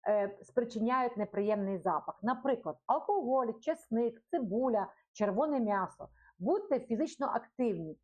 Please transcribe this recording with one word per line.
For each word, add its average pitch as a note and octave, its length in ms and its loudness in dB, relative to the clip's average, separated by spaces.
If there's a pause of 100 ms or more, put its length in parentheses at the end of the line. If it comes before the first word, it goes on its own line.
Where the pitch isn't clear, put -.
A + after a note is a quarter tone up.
е, G3+ 360 0
спричиняють A#3+ 720 0
неприємний G3+ 600 0
запах. D#3+ 460 -2
Наприклад, B3 640 -2
алкоголь, C4+ 640 2 (140)
чесник, A#3 600 -2 (100)
цибуля, A3+ 560 0 (260)
червоне B3 460 2
м'ясо. G3+ 500 -2 (300)
Будьте D4+ 400 2
фізично B3+ 480 -2
активні F#3+ 760 -2